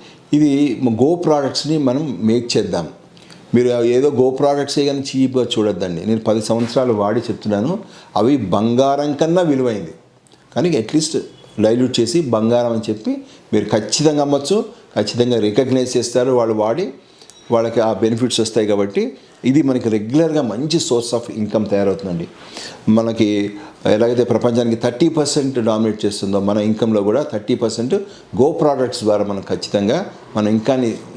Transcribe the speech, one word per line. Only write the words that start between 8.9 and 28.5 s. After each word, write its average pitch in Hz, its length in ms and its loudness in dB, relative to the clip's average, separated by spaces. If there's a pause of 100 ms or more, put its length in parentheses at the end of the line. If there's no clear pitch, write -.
కన్నా 165 280 0
విలువైంది. 127 520 -2 (640)
కానీ 156 220 0
అట్లీస్ట్ 147 400 -2 (440)
డైల్యూట్ 123 380 2
చేసి 117 220 2
బంగారం 117 500 2
అని 113 180 -2
చెప్పి 254 340 -4 (300)
మీరు 107 160 2
ఖచ్చితంగా 147 520 2
అమ్మొచ్చు, 143 440 0 (300)
ఖచ్చితంగా 117 440 0
రికగ్నైజ్ 123 580 0
చేస్తారు 123 340 0
వాళ్ళు 117 220 2
వాడి, 117 360 -2 (600)
వాళ్ళకి 113 280 0
ఆ 110 140 2
బెనిఫిట్స్ 113 480 0
వస్తాయి. 110 260 0
కాబట్టి 104 500 -2 (280)
ఇది 135 160 4
మనకి 123 280 0
రెగ్యులర్గా 143 520 0
మంచి 135 380 -2
సోర్స్ 120 340 -2
of 117 80 -2 (140)
ఇన్కమ్ 107 340 -2
తయారవుతుందండి. 95 580 -2 (640)
మనకి 110 640 2 (320)
ఎలాగైతే 117 380 2
ప్రపంచానికి 117 580 0
థర్టీ 156 280 2
పర్సెంట్ 143 500 -2
డామినేట్ 110 460 0
చేస్తుందో 101 340 -2
మన 101 180 0
ఇన్కమ్లో 107 460 0
కూడా 117 300 0
థర్టీ 113 220 -2
పర్సెంట్ 117 400 -2 (460)
గో 147 100 4